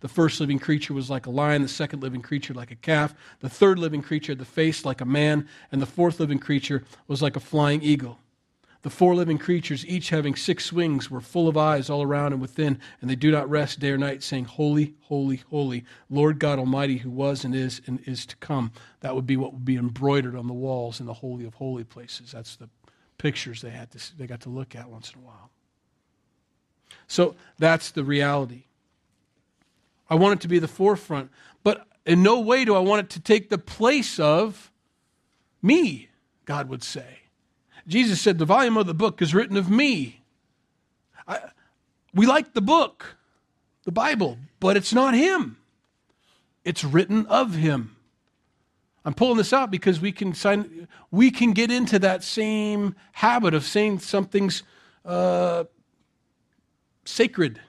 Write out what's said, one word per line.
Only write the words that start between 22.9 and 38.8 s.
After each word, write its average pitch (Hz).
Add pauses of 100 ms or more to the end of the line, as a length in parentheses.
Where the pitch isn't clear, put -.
pictures 123
they 120
had 117
to, -
they 135
got 117
to -
look 127
at 120
once 113
in 127
a -
while. 113 (1500)
So - (240)
that's 160
the 151
reality. 143 (1500)
I 160
want 196
it -
to 170
be 175
the 160
forefront, 170 (340)
but 214 (180)
in 170
no 226
way 240
do 214
I 196
want 202
it -
to -
take 208
the 196
place 240
of 165 (880)
me, 220 (360)
God 143
would 127
say. - (680)
Jesus 208
said, 190
"The 160
volume 226
of 208